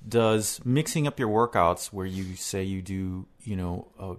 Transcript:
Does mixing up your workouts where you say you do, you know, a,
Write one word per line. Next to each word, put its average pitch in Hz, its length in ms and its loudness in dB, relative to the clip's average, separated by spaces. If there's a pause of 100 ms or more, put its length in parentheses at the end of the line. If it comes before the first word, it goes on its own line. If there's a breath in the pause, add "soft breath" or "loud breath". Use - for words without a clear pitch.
Does 110 560 4
mixing 147 440 2
up - 100 -4
your 120 100 0
workouts 107 580 2
where 95 200 -6
you 92 300 -4
say - 260 -4
you 95 180 -4
do, 95 460 -6 (160)
you 104 140 -6
know, 90 320 -4 (100)
a, 95 200 -10